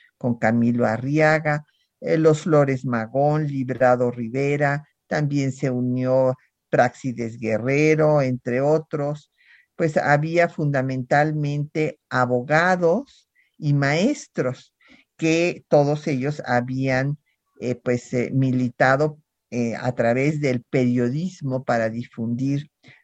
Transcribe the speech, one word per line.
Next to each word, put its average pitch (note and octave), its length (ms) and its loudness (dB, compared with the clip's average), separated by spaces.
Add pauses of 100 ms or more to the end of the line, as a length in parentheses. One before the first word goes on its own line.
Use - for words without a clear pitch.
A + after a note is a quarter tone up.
(180)
con A#2+ 200 -2
Camilo A#2 480 2
Arriaga, D3+ 800 0 (360)
eh, D#3+ 160 0
los D#3 240 4
Flores C#3+ 440 2
Magón, C3+ 640 -2
Librado B2+ 640 0
Rivera, C#3 760 -2 (220)
también C#3+ 440 0
se C3+ 160 -2
unió B2+ 680 0 (340)
Práxides A#2+ 680 -2
Guerrero, C#3+ 840 2
entre B2+ 380 -2
otros. D3 720 -4 (460)
Pues E3 180 0
había E3 540 2
fundamentalmente D3 1600 -2
abogados D#3+ 1200 0 (280)
y D3 160 0
maestros D3 1000 -2 (400)
que E3 540 0
todos D3 380 2
ellos C3 380 -4
habían, C3 720 -2 (420)
eh, B2 140 -2
pues, B2 380 -4
eh, A#2+ 200 -2
militado, C3 840 0 (320)
eh, A#2 280 -4
a B2 180 -4
través C3 460 0
del B2+ 280 -2
periodismo C3 960 -2
para A2+ 260 -2
difundir A#2+ 800 -6 (340)